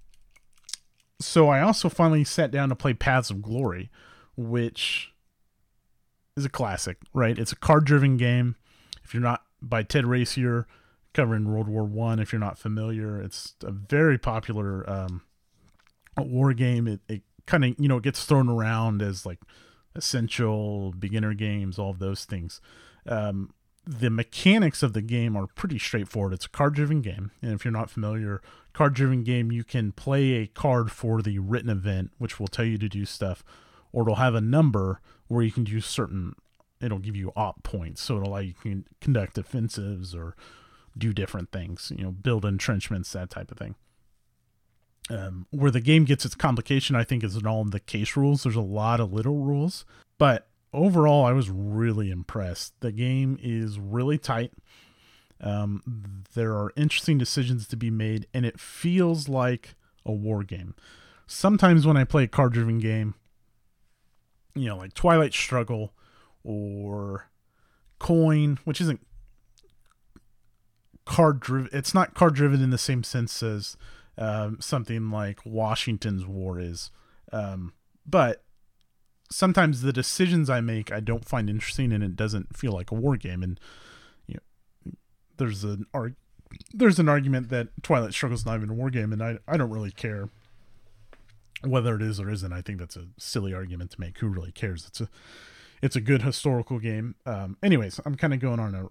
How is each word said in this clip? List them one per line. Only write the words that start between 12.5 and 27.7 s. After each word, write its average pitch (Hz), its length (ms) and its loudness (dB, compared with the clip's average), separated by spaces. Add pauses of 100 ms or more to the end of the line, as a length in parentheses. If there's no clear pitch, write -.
familiar, 107 600 -4
it's - 440 -12
a 101 80 -8
very 135 460 4
popular, 104 720 -4
um, 92 340 -6 (920)
war 135 360 2
game. 120 340 2
It, 104 220 -4
it 107 140 -8 (260)
kinda, 135 280 4
you 143 120 2
know, 131 100 4
gets 127 260 -2
thrown 135 240 6
around 113 540 0
as, 98 240 -4
like, 90 140 -12 (560)
essential, 107 960 -2
beginner 104 420 -2
games, 101 420 -4
all 101 140 -4
of 92 80 -8
those 98 260 -4
things. 90 360 -10 (440)
Um, 104 480 -4 (340)
the 123 240 0
mechanics 170 720 4
of 120 100 2
the 104 100 -2
game 117 320 0
are 98 120 -2
pretty 156 320 -6
straightforward. 98 560 -2
It's - 100 -8
a - 60 -14
card-driven 147 500 2
game, 101 320 -6 (100)
and 117 120 -2
if 98 100 -4
you're 120 80 -2